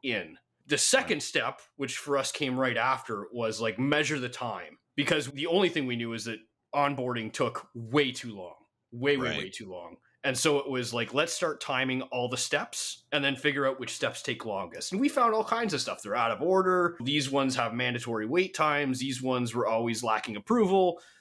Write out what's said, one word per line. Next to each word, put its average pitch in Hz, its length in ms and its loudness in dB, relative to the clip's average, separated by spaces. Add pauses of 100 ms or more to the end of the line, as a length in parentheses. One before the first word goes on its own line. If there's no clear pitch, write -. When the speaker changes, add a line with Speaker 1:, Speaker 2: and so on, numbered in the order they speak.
Speaker 1:
in. 98 340 -4 (300)
The 143 100 2
second 247 400 2
Speaker 2:
Right. 139 60 -6
Speaker 1:
step, 127 380 -2 (140)
which 135 220 -4
for 143 200 0
us 135 140 0
came 127 260 -2
right 127 200 2
after, 117 560 0
was, 110 260 -2
like, 110 180 -2
measure 147 420 2
the 123 100 -4
time. 98 480 -8 (180)
Because 156 320 0
the 139 200 -6
only 180 200 4
thing 156 180 0
we 120 120 -2
knew 117 160 -4
is 110 120 -6
that 113 140 -6 (340)
onboarding 127 600 0
took - 400 -2
way 123 380 0
too 120 240 -10
long. 87 200 -14 (360)
Way, 135 260 2
way, 123 120 0
Speaker 2:
Right. 76 100 -2
Speaker 1:
way 92 100 -6
too 98 200 -14
long. 87 280 -14 (260)
And 135 140 0
so 147 220 4
it 139 100 -6
was 123 240 -2
like, 117 200 -2
let's 156 200 0
start 156 260 -2
timing 131 440 0
all 123 260 -2
the 123 80 -4
steps - 720 -4
and 143 120 0
then 139 120 2
figure 139 320 2
out 131 120 0
which 117 140 -6
steps - 280 -2
take 123 240 -4
longest. 95 480 -4
And 202 80 0
we 285 80 4
found 233 240 2
all 220 100 2
kinds 226 300 -2
of - 80 0
stuff. - 220 -6
They're 104 120 -4
out 117 160 2
of 104 100 -2
order. 180 600 4
These 139 280 0
ones 135 280 2
have 113 160 0
mandatory 120 540 -2
wait 185 260 2
times. 143 460 2
These 127 220 -4
ones 123 320 0
were 113 140 2
always 117 360 0
lacking 110 340 0
approval. 190 640 4 (200)